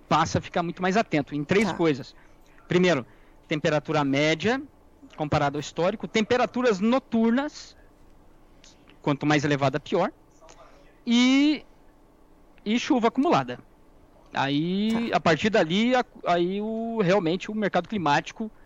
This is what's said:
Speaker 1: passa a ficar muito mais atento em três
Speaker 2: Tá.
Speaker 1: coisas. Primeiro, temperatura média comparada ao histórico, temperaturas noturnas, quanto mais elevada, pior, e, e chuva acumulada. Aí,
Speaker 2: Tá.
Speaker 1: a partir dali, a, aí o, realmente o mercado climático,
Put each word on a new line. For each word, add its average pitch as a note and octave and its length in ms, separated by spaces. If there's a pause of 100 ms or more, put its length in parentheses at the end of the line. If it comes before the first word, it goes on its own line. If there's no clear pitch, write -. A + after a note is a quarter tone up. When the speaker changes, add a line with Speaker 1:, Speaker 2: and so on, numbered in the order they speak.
Speaker 1:
passa D#3+ 300
a E3+ 40
ficar - 220
muito E3+ 180
mais F#3 140
atento D#3 400
em D3 80
três G3 240
Speaker 2:
Tá. E3 60
Speaker 1:
coisas. C#3+ 420 (500)
Primeiro, E3+ 400 (400)
temperatura D3+ 600
média D#3 560 (560)
comparada D3 400
ao - 20
histórico, F3+ 480
temperaturas A#3+ 720
noturnas, A#3 960 (1300)
quanto D3 220
mais D3+ 220
elevada, C#3+ 340
pior, F#3+ 320 (960)
e, C4 580 (1000)
e A3+ 140
chuva A#3 300
acumulada. C#3+ 500 (760)
Aí, F#3 760
Speaker 2:
Tá. F#3+ 60
Speaker 1:
a - 20
partir F3 320
dali, G#3 440
a, A#3+ 80 (220)
aí F3 340
o, A3+ 440
realmente F#3 480
o - 20
mercado F3+ 340
climático, E3 600 (160)